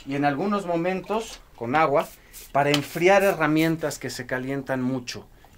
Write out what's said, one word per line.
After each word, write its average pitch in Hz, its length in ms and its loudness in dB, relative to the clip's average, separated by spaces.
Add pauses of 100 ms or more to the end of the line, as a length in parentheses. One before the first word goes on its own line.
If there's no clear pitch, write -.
y 139 100 -6
en 143 100 0
algunos 170 400 0
momentos 185 720 -2 (160)
con 117 200 -2
agua 156 320 2 (440)
para 143 180 4
enfriar 170 540 4
herramientas 160 760 0
que 131 100 -8
se 123 160 -8
calientan 131 560 -4
mucho 123 440 -4 (320)